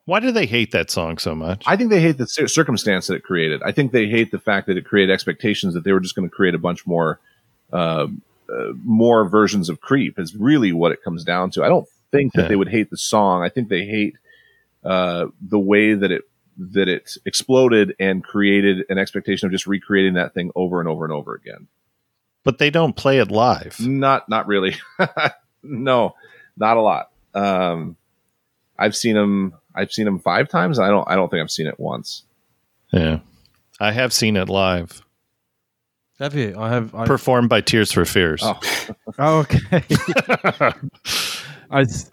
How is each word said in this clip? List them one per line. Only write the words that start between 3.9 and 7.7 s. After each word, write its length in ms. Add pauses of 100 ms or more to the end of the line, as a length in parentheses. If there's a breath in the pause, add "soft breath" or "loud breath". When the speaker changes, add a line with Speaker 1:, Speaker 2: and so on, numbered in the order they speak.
Speaker 2:
they 160
hate 240
the 80
fact 280
that 100
it 80
created 260
expectations 640
that 100
they 80
were 80
just 160
gonna 140
create 240
a 60
bunch 260
more, 340 (540)